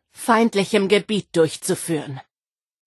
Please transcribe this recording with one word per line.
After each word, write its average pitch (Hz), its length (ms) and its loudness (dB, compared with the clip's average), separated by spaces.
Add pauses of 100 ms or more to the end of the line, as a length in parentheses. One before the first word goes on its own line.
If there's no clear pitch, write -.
(100)
feindlichem 214 760 0
Gebiet 202 480 0
durchzuführen. 160 840 -2 (680)